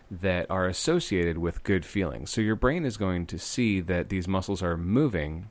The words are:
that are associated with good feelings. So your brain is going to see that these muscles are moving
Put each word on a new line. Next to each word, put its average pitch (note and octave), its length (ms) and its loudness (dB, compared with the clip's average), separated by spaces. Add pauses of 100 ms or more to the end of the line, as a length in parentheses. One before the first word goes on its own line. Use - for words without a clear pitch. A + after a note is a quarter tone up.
(100)
that F2+ 400 0
are F#2 160 2
associated F#2 720 2
with E2 260 -2
good F#2+ 200 2
feelings. D#2+ 460 -4
So - 120 0
your G#2+ 140 2
brain D3+ 280 2
is A#2 120 -2
going F#2 300 0
to E2+ 120 -6
see G#2 420 0
that F2 300 0
these F#2 180 -2
muscles F#2+ 340 -2
are E2+ 140 0
moving F2+ 760 0